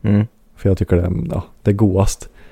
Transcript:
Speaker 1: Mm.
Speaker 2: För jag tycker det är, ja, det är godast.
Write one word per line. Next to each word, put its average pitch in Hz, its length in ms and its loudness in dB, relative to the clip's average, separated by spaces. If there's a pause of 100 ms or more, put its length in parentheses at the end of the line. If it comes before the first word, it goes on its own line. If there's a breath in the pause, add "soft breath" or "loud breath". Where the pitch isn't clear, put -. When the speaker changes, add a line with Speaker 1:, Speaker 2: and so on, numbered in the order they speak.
Speaker 1:
Mm. 104 260 2 (280)
Speaker 2:
För - 140 -2
jag 95 80 2
tycker - 180 0
det 87 60 2
är, 90 100 -2 (180)
ja, 92 140 -6 (200)
det 107 80 0
är 101 40 2
godast. 98 540 0 (220 soft breath)